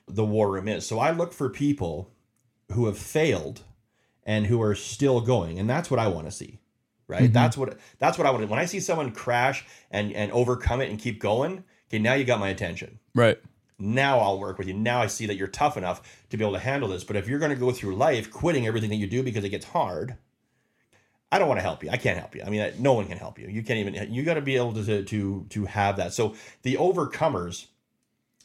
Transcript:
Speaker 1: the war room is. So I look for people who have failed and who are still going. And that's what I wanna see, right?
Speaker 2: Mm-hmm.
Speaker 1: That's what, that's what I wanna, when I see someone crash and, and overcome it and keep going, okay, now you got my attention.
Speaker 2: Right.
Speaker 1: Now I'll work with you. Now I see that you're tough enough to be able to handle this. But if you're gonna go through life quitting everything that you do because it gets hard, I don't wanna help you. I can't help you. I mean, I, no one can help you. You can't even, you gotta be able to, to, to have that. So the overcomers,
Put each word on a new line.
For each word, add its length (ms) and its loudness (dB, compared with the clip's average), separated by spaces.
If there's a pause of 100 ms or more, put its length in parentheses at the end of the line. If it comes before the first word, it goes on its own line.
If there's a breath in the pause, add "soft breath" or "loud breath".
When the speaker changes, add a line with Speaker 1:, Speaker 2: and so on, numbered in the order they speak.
Speaker 1:
the 160 0
war 260 2
room 160 -2
is. 180 -4
So 140 -4
I 140 2
look 200 -2
for 160 -4
people 640 -2 (640)
who 140 2
have 120 -2
failed 640 -2 (640)
and 220 0
who 140 4
are 140 4
still 460 2
going. 400 0
And 100 0
that's 180 0
what 120 2
I 80 2
wanna 240 -4
see, 260 -14 (480)
right? 180 4
Speaker 2:
Mm-hmm. 80 8
Speaker 1:
That's 240 6
what, 220 -4 (220 soft breath)
that's 180 2
what 80 4
I 40 6
wanna, 180 0
when 100 0
I 60 2
see 160 -4
someone 320 -2
crash 520 0 (280 soft breath)
and, 200 -2
and 200 -4
overcome 480 2
it 100 -2
and 80 -8
keep 220 -6
going, 420 0 (260)
okay, 120 -2
now 140 4
you 100 2
got 160 2
my 80 -2
attention. 500 -6 (160)
Speaker 2:
Right. 240 6 (400)
Speaker 1:
Now 400 2
I'll 220 4
work 180 -6
with 80 -4
you. 80 -6
Now 260 2
I 60 4
see 200 -4
that 100 -2
you're 120 -4
tough 280 0
enough 260 -4 (280 soft breath)
to 60 -6
be 80 0
able 100 0
to 60 -2
handle 280 -2
this. 160 -6
But 120 -6
if 120 -4
you're 100 -2
gonna 180 0
go 140 0
through 240 -4
life 380 0
quitting 340 0
everything 240 -2
that 60 -2
you 100 -2
do 160 -2
because 220 -2
it 60 -2
gets 160 -6
hard, 500 -4 (1200)
I 40 6
don't 100 4
wanna 140 2
help 200 -4
you. 60 -8
I 80 -2
can't 220 0
help 180 -12
you. 100 -12
I 40 -6
mean, 100 0
I, 180 -2
no 140 4
one 140 2
can 100 -10
help 220 -14
you. 100 -14
You 140 -6
can't 160 0
even, 340 -4
you 100 -4
gotta 200 0
be 140 0
able 180 0
to, 280 0
to, 460 -4
to 160 -4
have 320 0
that. 160 -2
So 220 0 (260 loud breath)
the 140 -2
overcomers, 920 -2 (760)